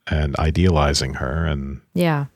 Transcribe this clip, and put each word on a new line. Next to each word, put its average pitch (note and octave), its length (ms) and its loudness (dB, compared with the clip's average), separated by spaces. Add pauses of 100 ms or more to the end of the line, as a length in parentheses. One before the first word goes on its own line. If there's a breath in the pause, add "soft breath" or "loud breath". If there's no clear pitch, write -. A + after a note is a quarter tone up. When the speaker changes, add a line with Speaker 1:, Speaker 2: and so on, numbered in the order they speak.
Speaker 1:
and D2+ 300 0
idealizing D2+ 760 2
her. C#2 320 -4
And C#2 340 -4 (140)
Speaker 2:
Yeah, D#3+ 420 0